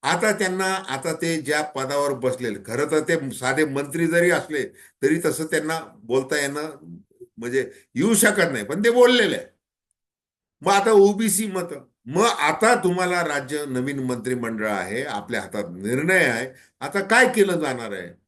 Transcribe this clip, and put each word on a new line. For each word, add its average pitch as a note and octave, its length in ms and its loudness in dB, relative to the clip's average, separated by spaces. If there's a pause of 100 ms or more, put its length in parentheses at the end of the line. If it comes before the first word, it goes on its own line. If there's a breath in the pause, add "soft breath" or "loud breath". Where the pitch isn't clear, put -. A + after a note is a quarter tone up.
आता F3 280 2
त्यांना, F#3+ 420 -2 (140)
आता C3+ 260 -4
ते E3 280 -2
ज्या D3 200 -2
पदावर C#3+ 520 -2
बसलेले, B2 520 -4
खरं C3+ 260 -2
तर D#3 80 2
ते C#3+ 320 -2
साधे C3+ 340 0
मंत्री C#3+ 420 -2
जरी E3+ 240 4
असले D3 320 -2 (380 loud breath)
तरी D#3 240 2
तसं D#3+ 200 -2
त्यांना D#3 340 -4 (240)
बोलता - 380 -2
येणं D3 280 -6 (680)
म्हणजे B2 340 -4 (240 loud breath)
येऊ F#3 180 2
शकत G3+ 380 2
नाही, A2 140 -4
पण F3 200 -4
ते A#3 40 6
बोललेले A#3+ 460 6
आहे. G#2 100 -8 (1160)
मग E3 120 2
आता G3 180 4
ओबीसी G#3 560 6
मत, F3+ 260 -6 (320)
मग E3+ 200 2
आता G3+ 500 2
तुम्हाला F3+ 480 0
राज्य D3 420 -4
नवीन C3+ 340 -4
मंत्रिमंडळ A#2 720 -4
आहे, G2+ 340 -4
आपल्या A#2 380 -6
हातात G2+ 280 -8
निर्णय C3+ 560 0
आहे, B2 220 -2 (320 soft breath)
आता D3 200 -4
काय A3+ 360 4
केलं F#3+ 240 4
जाणार B2 320 -4
आहे? F#2 160 -10 (200)